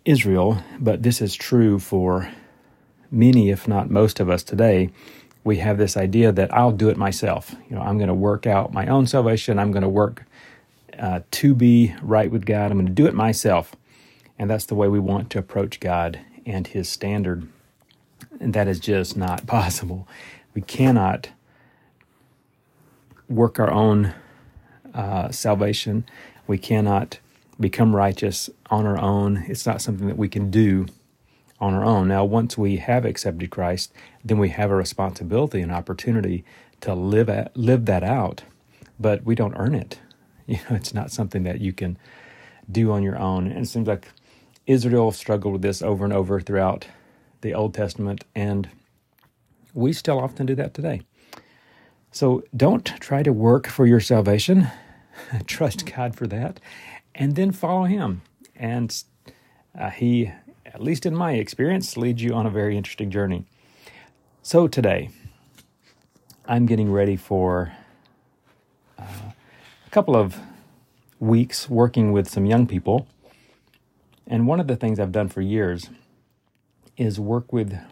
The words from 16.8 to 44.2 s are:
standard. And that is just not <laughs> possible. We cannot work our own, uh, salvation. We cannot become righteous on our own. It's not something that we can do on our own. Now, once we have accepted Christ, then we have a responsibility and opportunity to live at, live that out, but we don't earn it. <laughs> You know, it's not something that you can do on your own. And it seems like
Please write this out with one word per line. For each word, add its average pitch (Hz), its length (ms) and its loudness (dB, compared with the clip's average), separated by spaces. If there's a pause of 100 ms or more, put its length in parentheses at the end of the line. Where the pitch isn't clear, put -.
standard. 92 580 -4 (920)
And 110 140 -4
that 104 140 0
is 92 120 -2
just 95 360 -2
not 90 320 -6
<laughs> - 0 -
possible. 92 600 -4 (460)
We 104 80 -6
cannot 117 680 0 (2000)
work 117 300 2
our 110 120 2
own, 104 420 4 (800)
uh, 98 380 -4
salvation. 107 760 -2 (400)
We 101 120 0
cannot 101 600 0 (400)
become 107 360 2
righteous 98 540 0 (200)
on 107 160 0
our 101 120 0
own. 101 500 0
It's - 180 -8
not 107 160 -2
something 98 260 -4
that 98 100 -4
we 104 120 -2
can 101 220 -4
do 95 360 4 (720)
on 98 140 0
our 98 100 0
own. 101 260 2
Now, 98 160 2
once 113 320 0
we 98 200 0
have 120 280 0
accepted 90 440 -6
Christ, 90 440 -4 (300)
then 113 160 0
we 98 100 2
have 101 220 -2
a 98 40 2
responsibility 95 840 -2
and 85 100 -6
opportunity 92 720 -4 (380)
to 98 120 -4
live 104 360 2
at, 104 260 -6
live 123 300 2
that 92 180 0
out, 110 400 -4 (560)
but 107 240 0
we 117 120 0
don't 110 220 -2
earn 123 180 0
it. - 280 -8
<laughs> - 60 -20 (360)
You - 120 -4 (120)
know, 117 60 -2
it's - 180 -6
not 104 160 -6
something 98 340 -6
that 90 180 -6
you 95 100 -2
can 90 260 -6 (720)
do 110 220 2
on 101 100 0
your 98 160 -2
own. 95 300 -2
And - 180 -6
it - 40 -6
seems 113 180 -4
like 101 220 -4 (580)